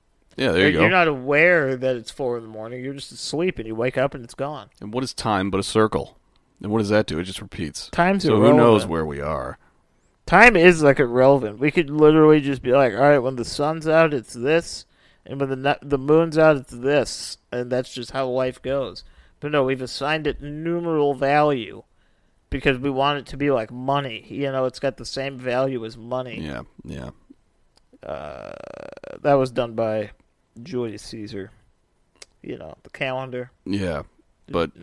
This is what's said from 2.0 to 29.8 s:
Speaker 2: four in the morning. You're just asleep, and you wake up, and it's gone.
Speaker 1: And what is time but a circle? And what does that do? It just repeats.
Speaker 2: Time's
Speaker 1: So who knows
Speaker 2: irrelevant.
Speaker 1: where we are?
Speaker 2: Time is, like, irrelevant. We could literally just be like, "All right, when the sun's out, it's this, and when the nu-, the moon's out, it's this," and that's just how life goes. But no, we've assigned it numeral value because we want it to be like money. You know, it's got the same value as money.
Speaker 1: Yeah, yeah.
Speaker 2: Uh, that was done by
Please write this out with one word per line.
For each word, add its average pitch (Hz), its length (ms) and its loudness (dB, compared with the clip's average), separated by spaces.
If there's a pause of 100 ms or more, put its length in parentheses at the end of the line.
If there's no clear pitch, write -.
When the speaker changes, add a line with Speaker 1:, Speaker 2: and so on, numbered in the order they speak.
Speaker 2:
four 123 240 -4
in 113 80 -12
the 110 40 -16
morning. 113 360 -12
You're 139 100 -10
just 139 160 -16
asleep, 165 480 -4
and 110 80 -10
you 110 80 -8
wake 120 240 -2
up, 135 160 0
and 135 100 -14
it's 117 100 -20
gone. 139 340 -10 (120)
Speaker 1:
And 107 140 -12
what 127 80 -2
is 131 100 -6
time 101 380 -2
but 95 80 -2
a 98 60 -2
circle? - 520 0 (460)
And 104 80 -8
what 110 80 0
does 104 120 -2
that 107 180 2
do? 78 100 -6
It 90 60 -4
just 92 180 -12
repeats. - 480 -10
Speaker 2:
Time's 185 340 0
Speaker 1:
So 120 120 4
who 110 160 6
knows 113 320 6
Speaker 2:
irrelevant. 87 80 -8
Speaker 1:
where 80 140 -2
we 71 140 -8
are? 71 380 -6 (680)
Speaker 2:
Time 214 300 8
is, 170 260 8
like, 139 180 6
irrelevant. 127 580 4
We 143 140 0
could 151 180 0
literally 151 500 8
just 135 220 -4
be 127 100 -2
like, 131 220 4
"All 107 60 -4
right, 143 180 6
when 131 180 -2
the 117 80 -4
sun's 156 440 -4
out, 160 260 4
it's 117 180 -8
this, 147 520 -2 (420)
and 139 140 -12
when 135 100 -2
the 135 60 -4
nu-, 139 320 -2
the 139 100 0
moon's 156 400 2
out, 156 180 6
it's 127 160 -10
this," 127 680 -2 (120)
and 123 200 -6
that's 127 220 -4
just 123 200 -12
how 131 160 -4
life 127 340 -4
goes. 131 400 -6 (380)
But 147 120 -8
no, 147 120 4
we've 131 180 -2
assigned 147 460 -4
it - 120 -4
numeral 156 760 -2
value 139 680 0 (680)
because 135 280 0
we 139 120 -4
want 139 280 0
it 131 80 -12
to - 100 -14
be 143 140 0
like 117 220 -2
money. 127 560 -4
You 139 240 -6
know, 131 140 -2
it's 123 140 -8
got 139 160 -4
the 123 80 -16
same 135 340 -10
value 127 460 -4
as 113 120 -14
money. 120 440 -10
Speaker 1:
Yeah, 71 220 -10 (220)
yeah. 67 260 -12 (960)
Speaker 2:
Uh, 69 480 -14 (720)
that 143 120 4
was 131 180 2
done 117 220 -4
by 110 360 -2 (500)